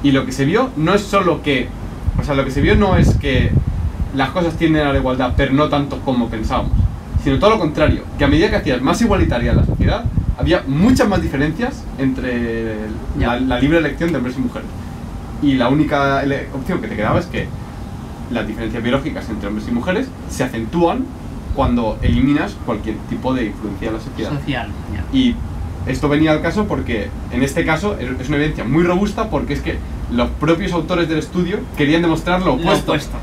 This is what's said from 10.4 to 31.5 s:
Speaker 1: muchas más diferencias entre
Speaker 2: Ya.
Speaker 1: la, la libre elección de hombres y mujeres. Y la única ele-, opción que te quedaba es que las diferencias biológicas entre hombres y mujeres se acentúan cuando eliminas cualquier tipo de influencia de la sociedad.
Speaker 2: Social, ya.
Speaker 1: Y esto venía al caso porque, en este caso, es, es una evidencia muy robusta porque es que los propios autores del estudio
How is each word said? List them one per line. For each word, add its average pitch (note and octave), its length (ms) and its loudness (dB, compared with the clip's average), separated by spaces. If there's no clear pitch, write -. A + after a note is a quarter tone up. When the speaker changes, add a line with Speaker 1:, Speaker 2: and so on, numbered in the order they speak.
Speaker 1:
muchas G#3 420 4
más F3+ 120 2
diferencias D#3 600 -2
entre A#2+ 760 -2
Speaker 2:
Ya. B2 160 2
Speaker 1:
la, B2 60 -2
la B2 180 0
libre D3+ 180 4
elección D#3+ 340 0
de C#3+ 60 0
hombres B2 200 -4
y C3+ 40 -4
mujeres. - 260 -4
Y C#3+ 140 4
la B2 120 2
única C#3 560 2
ele-, C#3 300 -2
opción C3+ 280 -4
que G#2+ 60 -6
te G#2 80 -6
quedaba G#2 240 2
es - 60 -6
que - 220 -6
las A2 160 -2
diferencias G#2+ 340 -6
biológicas C3+ 480 -2
entre G2+ 200 -6
hombres G#2+ 180 -6
y - 40 -4
mujeres D3 360 -2
se - 160 -4
acentúan E3+ 580 0
cuando A#2+ 460 0
eliminas C#3+ 540 2
cualquier G#2+ 300 -4
tipo B2 240 -2
de B2 140 -2
influencia G2+ 440 -6
de A2 60 -4
la A2+ 60 -8
sociedad. - 280 -6
Speaker 2:
Social, C#3 360 -4
ya. - 240 -2
Speaker 1:
Y B2 180 4
esto C3 200 0
venía D3+ 240 4
al D3+ 100 2
caso F3+ 260 0
porque, A#2+ 420 -2
en B2 120 0
este C#3 220 0
caso, F3 340 0
es, B2 80 -4
es B2+ 60 -6
una D3 100 0
evidencia D3 260 0
muy D3+ 200 4
robusta F#3+ 460 2
porque C3+ 240 -2
es C#3 80 -4
que - 160 -4
los A#2+ 180 2
propios E3+ 440 2
autores E3+ 360 0
del D#3+ 100 0
estudio F3+ 400 -2